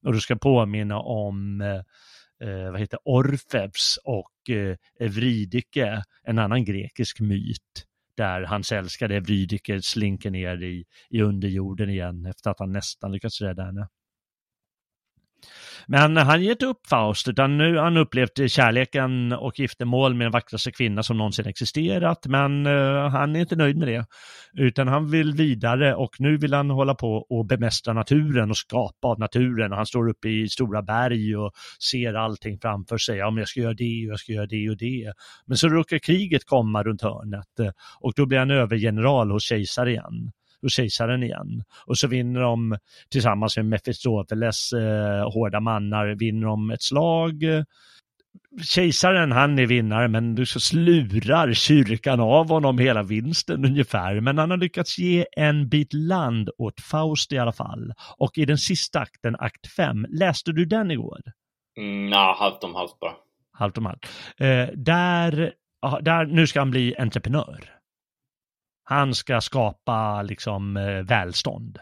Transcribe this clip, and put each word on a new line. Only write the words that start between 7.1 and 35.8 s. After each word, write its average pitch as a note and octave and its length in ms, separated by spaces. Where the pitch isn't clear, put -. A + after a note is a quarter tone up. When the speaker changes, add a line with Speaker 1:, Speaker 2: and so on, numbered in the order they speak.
Speaker 1:
myt, G#2+ 680
där F#2 240
hans G2+ 300
älskade G2+ 440
Eurydike G2 680
slinker G2+ 500
ner F2+ 320
i, F2+ 220
i A2 120
underjorden G2 680
igen F2+ 360
efter F#2 260
att - 80
han F#2+ 120
nästan G2 400
lyckats G2 300
rädda F#2 220
henne. F#2+ 240
Men D3+ 300
han D#3 260
ger G#3 80
inte A#3+ 140
upp, C4 220
Faust, A2 400
utan C3+ 300
nu E3 180
har D3+ 80
han E3+ 140
upplevt C3 540
kärleken B2+ 840
och A#2+ 260
giftermål B2+ 560
med A#2+ 100
den A2+ 60
vackraste A2+ 400
kvinna A2 320
som A#2 140
någonsin G#2+ 300
existerat, E3+ 760
men, C#3 400
eh, C#3 440
han C#3+ 260
är E3 40
inte E3+ 160
nöjd D3+ 220
med D#3+ 100
det, A#2 180
utan C3 340
han D3 240
vill D#3 220
vidare, C3 600
och A#2+ 240
nu D3 180
vill C#3+ 160
han C#3+ 160
hålla C#3 260
på A2+ 180
och A2+ 160
bemästra A2+ 480
naturen B2+ 560
och G#2+ 80
skapa A#2 500
av A2 120
naturen, A2+ 520
och G2 60
han G#2+ 80
står A#2 240
uppe A2 200
i G#2+ 200
stora G#2+ 320
berg A2 540
och G#2 160
ser A#2+ 220
allting G#2+ 460
framför G#2 380
sig. G#2+ 200
Ja, G#2 140
men A2 60
jag G#2+ 100
ska - 120
göra A2+ 140
det A2+ 340
och G#2+ 40
jag G#2 80
ska - 120
göra G#2 140
det G#2+ 240
och G#2+ 80
det. A#2 360
Men A#2 120
så E3 120
råkar D#3+ 300